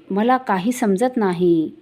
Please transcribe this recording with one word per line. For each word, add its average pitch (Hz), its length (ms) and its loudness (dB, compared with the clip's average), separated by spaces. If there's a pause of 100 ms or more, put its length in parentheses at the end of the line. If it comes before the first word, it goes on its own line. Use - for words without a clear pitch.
(100)
मला 220 260 0
काही 226 360 -2
समजत 240 440 0
नाही. 175 540 0 (120)